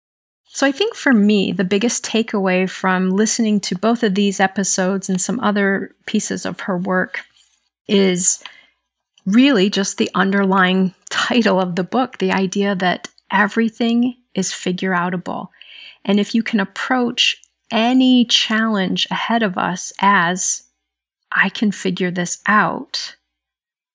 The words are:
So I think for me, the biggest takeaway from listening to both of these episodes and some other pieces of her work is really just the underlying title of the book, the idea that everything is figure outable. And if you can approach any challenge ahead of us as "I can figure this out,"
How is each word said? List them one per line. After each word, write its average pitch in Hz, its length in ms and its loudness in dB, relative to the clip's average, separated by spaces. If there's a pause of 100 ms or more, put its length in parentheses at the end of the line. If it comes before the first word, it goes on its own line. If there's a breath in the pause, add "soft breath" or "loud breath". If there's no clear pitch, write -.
(460)
So - 200 -4
I 277 60 2
think 403 240 -4
for - 180 2
me, 208 380 4
the 180 120 -2
biggest 202 400 -2
takeaway 190 680 0
from 185 420 0
listening 208 500 2
to - 140 -6
both 233 280 0
of 196 120 2
these 202 240 0
episodes 196 720 0
and 185 100 0
some 196 200 -4
other 196 560 0 (100)
pieces 196 400 -4
of 185 160 -8
her 180 160 -4
work 185 480 -4 (600)
is 190 540 2 (840 loud breath)
really 220 440 4
just 196 280 -4
the 220 180 0
underlying 190 800 2 (160)
title 214 500 2
of 180 160 -2
the 185 80 -2
book, 247 340 -2
the 190 140 0
idea 190 440 0
that 180 340 -2 (220)
everything 233 840 0 (180)
is 190 200 -4
figure 185 380 -4
outable. 180 580 -4 (560 loud breath)
And 202 140 4
if 202 140 -2
you 226 100 2
can - 160 -2
approach 247 760 -2 (320)
any 247 560 4
challenge 214 840 0
ahead 226 320 -2
of 185 140 -2
us 180 420 -4
as 185 640 0 (720)
"I 196 120 2
can 208 220 -2
figure 185 400 -4
this 180 360 -6
out," - 680 -2 (800)